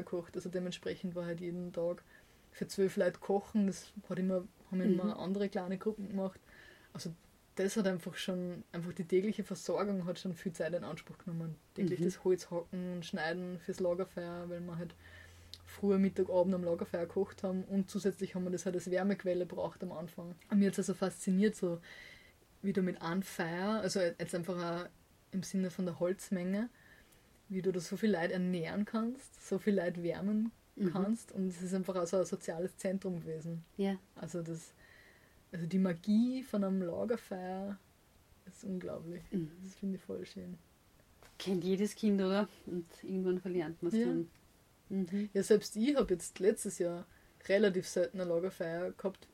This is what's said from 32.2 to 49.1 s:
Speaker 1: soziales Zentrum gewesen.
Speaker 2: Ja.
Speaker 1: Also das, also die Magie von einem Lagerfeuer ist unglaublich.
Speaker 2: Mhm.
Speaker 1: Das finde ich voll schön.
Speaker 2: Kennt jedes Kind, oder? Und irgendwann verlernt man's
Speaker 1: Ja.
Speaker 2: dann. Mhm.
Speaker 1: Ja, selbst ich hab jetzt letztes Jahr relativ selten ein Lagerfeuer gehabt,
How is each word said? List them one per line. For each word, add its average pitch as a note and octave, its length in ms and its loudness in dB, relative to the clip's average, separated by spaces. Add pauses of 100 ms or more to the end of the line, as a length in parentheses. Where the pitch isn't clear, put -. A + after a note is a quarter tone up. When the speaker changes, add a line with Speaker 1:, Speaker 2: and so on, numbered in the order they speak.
Speaker 1:
soziales F3+ 500 -4
Zentrum F#3 440 -2
gewesen. D#3+ 440 -6 (140)
Speaker 2:
Ja. G3 180 2 (200)
Speaker 1:
Also E3+ 260 -6
das, E3 320 -8 (800)
also E3+ 140 -4
die F3+ 120 2
Magie G#3+ 640 4
von G3+ 220 0
einem F#3+ 180 2
Lagerfeuer F#3+ 960 -2 (680)
ist - 180 -18
unglaublich. F3 680 -6
Speaker 2:
Mhm. E3 200 -2 (140)
Speaker 1:
Das F#3+ 120 -14
finde F#3+ 200 -4
ich F#3 60 -10
voll F#3 240 -8
schön. F3+ 320 -12 (800)
Speaker 2:
Kennt F#3 260 0
jedes F#3+ 300 2
Kind, G3+ 260 4
oder? G3 260 4 (200)
Und F3 180 -4 (180)
irgendwann F#3 380 0
verlernt F3 420 -2
man's F3 140 2
Speaker 1:
Ja. A3+ 100 4
Speaker 2:
dann. E3 220 0 (600)
Mhm. G3 440 -2
Speaker 1:
Ja, G3 100 2
selbst G3+ 340 4
ich C4 200 2
hab B3 140 4
jetzt - 280 -2
letztes G#3 400 2
Jahr F3 280 -2 (420)
relativ F#3+ 400 4
selten F3+ 320 0
ein F3+ 80 -2
Lagerfeuer E3+ 640 -2
gehabt, - 420 -6